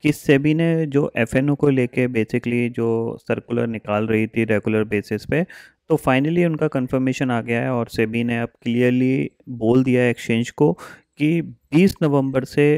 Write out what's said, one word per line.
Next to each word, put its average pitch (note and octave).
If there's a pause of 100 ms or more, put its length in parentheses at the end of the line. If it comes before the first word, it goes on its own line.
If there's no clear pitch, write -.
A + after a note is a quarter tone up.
कि D3+
सेबी D3
ने E3
जो C#3
एफ़एनओ C3
को D3
लेके B2+
basically A#2+
जो A#2
सर्कुलर A#2
निकाल G#2+
रही A2
थी A#2
रेगुलर G#2+
बेसिस G#2
पे, D3+ (460)
तो D#3+
finally D3
उनका D#3
कन्फर्मेशन C3
आ A#2
गया A#2
है C3
और A#2
सेबी A#2
ने A#2
अब A#2 (120)
क्लियरली B2 (260)
बोल A#2
दिया B2
है B2
एक्सचेंज A#2
को D3+
कि -
बीस D#3+
नवंबर C3+
से D3